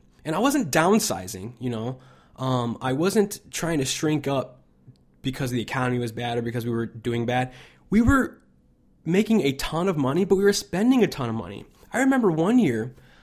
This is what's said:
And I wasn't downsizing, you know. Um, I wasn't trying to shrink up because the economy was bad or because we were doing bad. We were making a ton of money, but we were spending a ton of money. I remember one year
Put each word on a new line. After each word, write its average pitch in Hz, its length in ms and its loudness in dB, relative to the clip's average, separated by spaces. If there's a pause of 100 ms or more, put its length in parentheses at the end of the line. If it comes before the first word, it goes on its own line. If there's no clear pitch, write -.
(240)
And 156 120 -4
I 180 40 -2
wasn't 254 300 0
downsizing, 117 880 0
you 123 120 -4
know. 117 280 -6 (380)
Um, 123 420 -2
I 131 140 -2
wasn't 202 480 0 (100)
trying 165 280 -2
to 127 60 0
shrink 151 420 -2
up 139 320 -4 (640)
because 131 300 -4
the 123 100 -2
economy 123 380 -2
was 120 120 -4
bad 120 260 -6
or 120 40 -2
because 117 240 -4
we 120 60 -4
were 117 140 -2
doing 117 400 -4
bad. 123 280 -2 (360)
We 208 120 4
were 262 400 2 (640)
making 202 360 2
a 139 120 2
ton 165 340 -4
of 175 100 0
money, 147 280 2
but 196 100 2
we 196 80 2
were 202 100 4
spending 226 500 2
a 175 40 4
ton 123 220 -4
of 113 60 -2
money. 101 300 -10 (260)
I 220 80 -2
remember 262 320 2
one 180 280 2
year 127 360 0 (280)